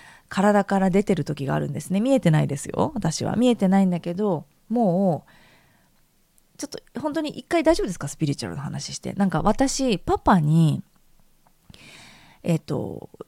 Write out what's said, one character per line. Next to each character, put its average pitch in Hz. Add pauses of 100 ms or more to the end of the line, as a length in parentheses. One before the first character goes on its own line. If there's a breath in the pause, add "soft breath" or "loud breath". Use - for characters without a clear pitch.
(300 loud breath)
体 202
か 196
ら 190
出 202
て 202
る 151
時 147
が 147
あ 151
る 147
ん 143
で 147
す -
ね。 190
見 262
え 269
て 170
な 156
い 139
で 139
す -
よ、 -
私 175
は。 -
見 240
え 240
て 196
な 196
い 190
ん 185
だ 175
け 170
ど、 180 (220)
も 196 (1300 soft breath)
う、 -
ち -
ょ -
っ -
と -
本 294
当 320
に 302
一 -
回 330
大 320
丈 403
夫 -
で 196
す -
か？ 143
ス -
ピ 156
リ 143
チ -
ュ 98
ア -
ル 85
の 139
話 143
し 139
て。 -
な 196
ん 180
か 156
私、 247
パ 392
パ 208
に、 151 (1600 loud breath)
え 170
っ -
と、 - (180)